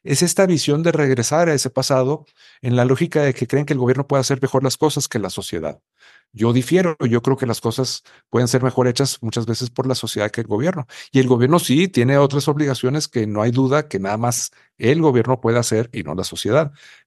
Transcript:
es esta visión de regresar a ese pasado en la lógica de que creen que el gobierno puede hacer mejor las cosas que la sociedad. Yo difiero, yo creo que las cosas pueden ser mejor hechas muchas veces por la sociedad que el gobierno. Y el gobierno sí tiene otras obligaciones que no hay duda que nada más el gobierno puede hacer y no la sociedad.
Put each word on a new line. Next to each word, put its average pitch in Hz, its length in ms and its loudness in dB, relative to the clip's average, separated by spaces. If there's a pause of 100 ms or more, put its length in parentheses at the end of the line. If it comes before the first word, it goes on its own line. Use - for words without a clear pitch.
es - 180 0
esta 180 240 2
visión 156 380 2
de 170 80 2
regresar 147 580 2
a 151 60 2
ese 131 160 -2
pasado 135 560 0 (340)
en 123 140 0
la 123 100 4
lógica 151 380 2
de 135 100 2
que - 140 -4
creen 143 180 0
que 151 80 -2
el 135 60 -2
gobierno 123 260 0
puede 139 160 0
hacer 127 180 -2
mejor 135 240 0
las 135 140 -2
cosas 147 300 0
que - 100 -6
la 95 140 -4
sociedad. 78 500 -8 (500)
Yo 113 220 0
difiero, 160 420 2 (140)
yo 117 140 2
creo 135 140 0
que 127 100 -4
las 113 120 -4
cosas - 440 -4 (260)
pueden 120 180 0
ser 123 140 2
mejor 127 260 0
hechas 131 360 -2
muchas 113 240 -4
veces 117 240 -6
por 127 160 -4
la 131 80 0
sociedad 107 340 -4
que 117 120 -6
el 110 60 -8
gobierno. 135 380 -2 (260)
Y 135 60 2
el 131 100 4
gobierno 127 300 4
sí 170 300 2
tiene 139 320 2
otras 143 280 2
obligaciones 143 600 -2
que 110 180 -2
no 107 160 -2
hay 117 80 2
duda 135 380 0
que 98 100 -6
nada 98 200 -2
más 120 340 -4 (260)
el 139 240 2
gobierno 123 400 2
puede 117 160 0
hacer 117 340 -2
y 95 120 -8
no 73 100 -8
la 90 100 -4
sociedad. 143 480 -2 (360)